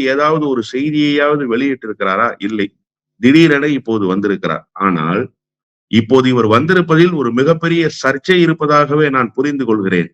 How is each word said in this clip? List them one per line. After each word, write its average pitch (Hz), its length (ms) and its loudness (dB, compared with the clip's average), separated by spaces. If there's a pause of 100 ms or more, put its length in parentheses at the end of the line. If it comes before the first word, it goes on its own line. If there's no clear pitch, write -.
ஏதாவது 147 440 0
ஒரு 127 160 -2
செய்தியையாவது 147 840 0
வெளியிட்டிருக்கிறாரா? 113 800 -2 (120)
இல்லை. 104 280 -4 (540)
திடீரென 147 480 4
இப்போது 113 380 -2
வந்திருக்கிறார். 92 560 -4 (140)
ஆனால் 90 440 -2 (720)
இப்போது 117 380 2
இவர் 120 180 2
வந்திருப்பதில் 165 640 2
ஒரு 135 180 -2
மிகப்பெரிய 165 600 0
சர்ச்சை 139 480 -2
இருப்பதாகவே 147 680 2
நான் 131 220 0
புரிந்து 139 340 -2
கொள்கிறேன். 95 480 0